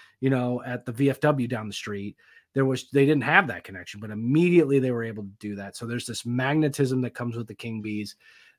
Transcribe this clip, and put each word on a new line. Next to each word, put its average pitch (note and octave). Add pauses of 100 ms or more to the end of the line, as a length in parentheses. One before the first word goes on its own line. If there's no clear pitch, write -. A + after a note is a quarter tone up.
(200)
you C3+
know, B2
at B2
the B2
V C3+
F C3
W C#3
down A2
the G2+
street. G2+ (380)
There C3+
was, C3
they C#3
didn't C#3+
have E3+
that F2+
connection, F#2+
but G#2+
immediately C#3+
they B2+
were A#2
able A2
to G2 (100)
do G#2
that. G2
So A#2+
there's A#2+
this A#2+
magnetism C3
that B2
comes A#2+
with A#2
the G#2
King A2
Bees. G#2 (440)